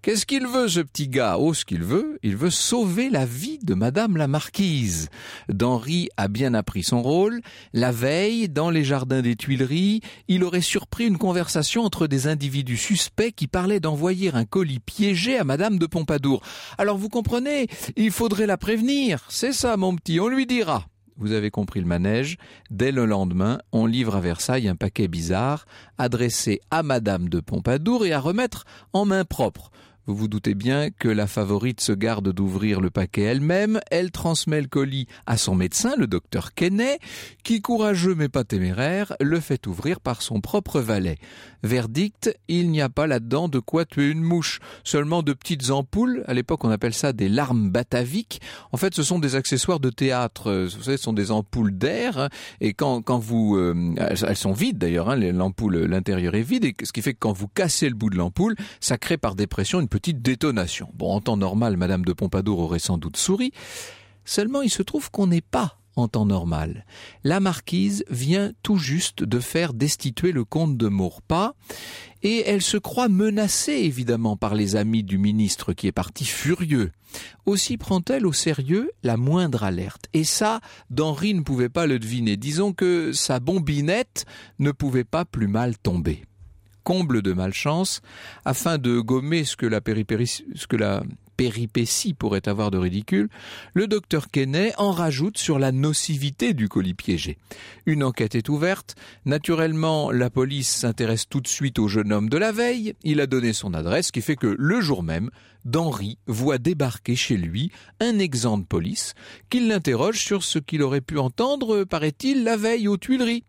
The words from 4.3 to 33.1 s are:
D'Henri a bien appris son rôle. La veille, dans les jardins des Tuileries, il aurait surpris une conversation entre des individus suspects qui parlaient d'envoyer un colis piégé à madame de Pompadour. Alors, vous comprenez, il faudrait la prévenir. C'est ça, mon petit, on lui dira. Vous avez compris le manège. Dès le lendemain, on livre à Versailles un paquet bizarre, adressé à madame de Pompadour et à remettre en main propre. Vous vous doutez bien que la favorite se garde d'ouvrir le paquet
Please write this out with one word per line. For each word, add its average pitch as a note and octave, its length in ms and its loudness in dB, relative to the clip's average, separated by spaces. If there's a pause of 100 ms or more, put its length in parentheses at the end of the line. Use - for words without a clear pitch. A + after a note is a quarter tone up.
D'Henri B2 680 0
a G2+ 140 0
bien A#2+ 240 0
appris G2+ 300 0
son A#2+ 180 2
rôle. F#3+ 400 2 (320)
La B2 180 2
veille, F3+ 560 0
dans D#3 220 0
les D#3 160 2
jardins C3 360 0
des A#2+ 140 2
Tuileries, D3 640 2 (300)
il F3+ 160 4
aurait F3 160 0
surpris - 460 -2
une F#3+ 100 4
conversation F3 680 0
entre F3 240 0
des C3+ 200 0
individus C#3 500 -2
suspects - 580 0
qui C#3+ 120 -4
parlaient F#3+ 340 0
d'envoyer E3+ 520 0
un A2+ 120 2
colis D3 340 0
piégé G3+ 580 0
à G#3 60 2
madame F3 340 2
de E3+ 100 2
Pompadour. C#3+ 540 0 (360)
Alors, G3+ 200 0
vous G#3 120 -4
comprenez, A#3+ 580 0 (300)
il G#3+ 140 4
faudrait G#3 360 0
la F#3+ 100 2
prévenir. A3+ 680 0
C'est - 240 -2
ça, A#3+ 240 0
mon F#3 200 2
petit, E3 260 0
on A3+ 80 2
lui C4 160 2
dira. F#3+ 400 0 (320)
Vous G#2 160 -2
avez G#2+ 180 0
compris G2+ 300 -2
le E2+ 60 0
manège. G#2+ 500 0 (320)
Dès B2 240 0
le B2 120 2
lendemain, G2 540 2 (140)
on A2+ 120 2
livre A2+ 300 0
à F#2+ 60 2
Versailles G2+ 480 0
un F2 80 0
paquet G2 320 0
bizarre, F#2 560 -2 (320)
adressé A#2+ 640 0 (100)
à D#3+ 100 2
madame G#2+ 460 0
de E2+ 140 -2
Pompadour D#3+ 640 0
et E3 80 2
à C#3 80 0
remettre G3+ 420 -2 (300)
en G3 100 2
main F#3+ 220 2
propre. - 460 -4 (380)
Vous G2 60 0
vous G#2+ 140 -2
doutez G#2 260 0
bien C3 340 0
que - 200 -2
la G#2+ 180 2
favorite G#2 540 -2
se - 100 0
garde G2+ 400 0
d'ouvrir G2 480 0
le F#2 100 2
paquet G2+ 340 0